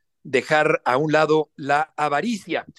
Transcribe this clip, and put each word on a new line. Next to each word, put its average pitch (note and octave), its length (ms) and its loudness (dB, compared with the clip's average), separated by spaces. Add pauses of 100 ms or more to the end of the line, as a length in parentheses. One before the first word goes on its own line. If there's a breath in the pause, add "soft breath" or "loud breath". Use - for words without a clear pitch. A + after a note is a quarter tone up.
(240)
dejar D3+ 600 0
a B2 140 2
un D#3 140 0
lado D#3 440 2
la C#3+ 400 -2
avaricia. D3+ 680 -4 (120)